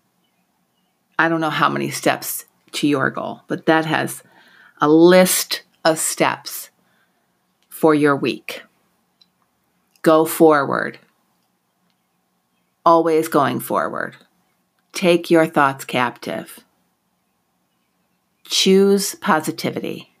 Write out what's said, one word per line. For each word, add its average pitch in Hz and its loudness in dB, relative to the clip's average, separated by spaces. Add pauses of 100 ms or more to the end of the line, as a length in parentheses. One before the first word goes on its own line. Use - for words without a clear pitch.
(1160)
I 160 0
don't 165 -2
know 160 -4
how 147 0
many 139 -6
steps - -4 (280)
to - -2
your 135 0
goal, - -10
but - -10
that 160 2
has 135 -4 (600)
a 147 2
list 180 4 (220)
of 160 0
steps - -6 (1000)
for 156 2
your 147 2
week. - -8 (1400)
Go 160 4
forward. 151 0 (1900)
Always 165 2
going 135 -2
forward. - -6 (760)
Take 175 0
your 160 4
thoughts 139 0
captive. - -6 (1800)
Choose 196 2
positivity. - -6